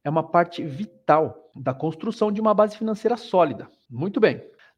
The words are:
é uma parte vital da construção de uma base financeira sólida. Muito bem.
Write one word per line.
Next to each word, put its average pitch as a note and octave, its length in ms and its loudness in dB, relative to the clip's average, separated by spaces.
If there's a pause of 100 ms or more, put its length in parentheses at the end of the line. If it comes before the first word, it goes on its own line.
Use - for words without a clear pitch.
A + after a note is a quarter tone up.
é C#3+ 60 -6
uma D#3+ 120 0
parte E3+ 420 0
vital D#3 920 -2
da C3 180 -4
construção F#3 580 -4
de G3+ 80 -4
uma A3 140 2
base G#3 240 2
financeira A3 400 -2
sólida. E3 500 0 (220)
Muito E3 300 -4
bem. C#3 200 2 (380)